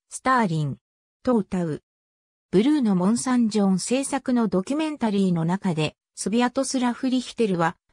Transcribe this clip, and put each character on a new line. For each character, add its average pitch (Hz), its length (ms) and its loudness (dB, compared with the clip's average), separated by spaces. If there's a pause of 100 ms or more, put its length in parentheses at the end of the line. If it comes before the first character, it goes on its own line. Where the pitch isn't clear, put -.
(100)
ス - 100 -14
タ 262 200 0
ー 220 60 2
リ 160 180 -2
ン。 131 120 -4 (460)
と 254 120 0
歌 185 300 -2
う。 151 180 -6 (760)
ブ 202 60 6
ル 277 80 4
ー 302 100 2
ノ・ 208 160 2
モ 175 120 2
ン 233 100 2
サ 254 180 -2
ン 233 140 2
ジ 214 100 0
ョ 202 80 4
ン 190 100 2
制 254 240 -2
作 269 300 -4
の 233 160 2
ド 185 140 0
キ - 100 -8
ュ 285 60 0
メ 311 100 -2
ン 302 80 -6
タ 226 140 -2
リ 196 180 2
ー 180 60 2
の 165 100 -2
中 180 300 -2
で、 156 200 -2 (200)
ス - 160 -6
ビ 233 120 2
ア 247 80 0
ト 269 140 -4
ス 269 160 -4
ラ 240 140 -2
フ・ 262 160 -4
リ 254 100 0
ヒ - 160 -12
テ 233 100 0
ル 185 120 0
は、 170 180 0 (160)